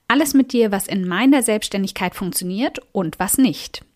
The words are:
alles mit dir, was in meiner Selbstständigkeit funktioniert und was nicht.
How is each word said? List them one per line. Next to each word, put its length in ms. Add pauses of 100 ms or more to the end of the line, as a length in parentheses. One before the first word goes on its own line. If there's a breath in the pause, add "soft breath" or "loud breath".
alles 260
mit 200
dir, 180
was 160
in 200
meiner 360
Selbstständigkeit 720
funktioniert 640 (140)
und 260
was 180
nicht. 480 (100)